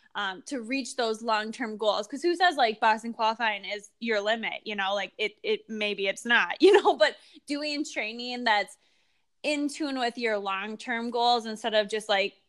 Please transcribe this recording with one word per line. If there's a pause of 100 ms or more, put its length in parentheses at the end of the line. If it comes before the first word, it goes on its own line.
(140)
um,
to
reach
those
long-term
goals.
'Cause
who
says,
like,
Boston
qualifying
is
your
limit,
you
know,
like,
it,
it,
maybe
it's
not,
<laughs>
you
know,
but (320)
doing
training
that's (640)
in
tune
with
your
long-term
goals
instead
of
just,
like, (140)